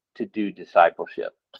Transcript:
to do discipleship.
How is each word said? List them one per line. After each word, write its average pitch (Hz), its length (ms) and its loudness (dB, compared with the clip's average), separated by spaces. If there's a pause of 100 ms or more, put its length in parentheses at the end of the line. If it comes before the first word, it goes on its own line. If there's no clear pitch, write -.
(160)
to 117 100 -8
do 101 260 -6
discipleship. - 840 0 (260)